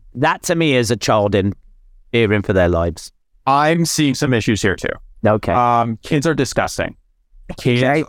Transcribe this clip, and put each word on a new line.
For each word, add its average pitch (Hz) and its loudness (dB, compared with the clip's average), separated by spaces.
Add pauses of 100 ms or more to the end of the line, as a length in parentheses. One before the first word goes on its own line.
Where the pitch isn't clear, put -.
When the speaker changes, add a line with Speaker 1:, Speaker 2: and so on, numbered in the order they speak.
(160)
Speaker 1:
that 156 -2
to 175 -2
me 160 2
is 120 2
a 120 0
child 104 2
in 98 2 (600)
fearing 107 2
for 101 -2
their 90 4
lives. 85 -4 (340)
Speaker 2:
I'm 151 2
seeing 143 0
some 131 0
issues 110 0
here 92 0
too. - -6 (360)
Speaker 1:
Okay. 107 0
Speaker 2:
Um, 120 0
kids 147 -2
are 160 0
disgusting. 92 -4 (600)
Kids 123 0
Speaker 1:
Okay. 143 0